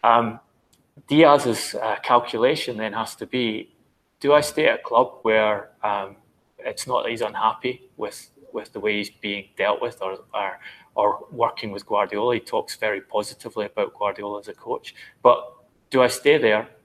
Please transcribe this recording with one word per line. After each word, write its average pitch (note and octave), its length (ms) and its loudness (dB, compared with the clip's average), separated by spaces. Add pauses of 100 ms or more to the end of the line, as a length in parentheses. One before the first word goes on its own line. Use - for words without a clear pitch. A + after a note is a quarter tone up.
um, A#2 380 4 (640)
Diaz's, C#3+ 680 4
uh, A2 280 -4
calculation A#2+ 760 0
then G#2+ 160 -6
has A2 220 -6
to A2+ 100 -12
be, A#2+ 480 -6 (460)
do C#3+ 120 4
I D3 80 8
stay D3+ 280 -2
at A2+ 120 0
a - 20 -20
club B2 400 0
where, G#2+ 480 0 (120)
um, G2+ 340 -6 (420)
it's - 280 -10
not B2+ 160 -2
that A2+ 80 -4
he's A#2 100 -6
unhappy A2 800 -4
with, - 320 -12 (220)
with G#2 200 -10
the G#2+ 80 -10
way G#2 160 -2
he's G#2 140 -6
being G2+ 340 -10 (140)
dealt G#2 240 0
with A#2+ 180 -8
or, F#2+ 180 -8 (140)
or, G2 260 -8 (360)
or G#2 360 0
working A#2 400 -4
with F#2+ 140 -12
Guardiola? G#2 500 -2
He A2 60 -4
talks - 360 -8
very G#2 260 -4
positively G#2+ 640 -8
about G2+ 260 -6
Guardiola G2+ 480 -8
as - 80 -20
a G2 60 -14
coach. - 400 -10 (280)
But - 300 4 (380)
do C3 120 4
I B2 40 6
stay C#3+ 320 4
there A2+ 280 2 (180)